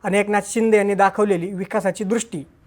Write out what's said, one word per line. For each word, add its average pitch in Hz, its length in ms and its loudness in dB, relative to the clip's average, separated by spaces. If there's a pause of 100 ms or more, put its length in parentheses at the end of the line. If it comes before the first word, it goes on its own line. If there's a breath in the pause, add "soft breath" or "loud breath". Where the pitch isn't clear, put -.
आणि 196 140 0
एकनाथ 208 280 0
शिंदे 220 320 2
यांनी 202 160 2
दाखवलेली 196 600 0
विकासाची 190 500 -4
दृष्टी 190 400 -4 (220)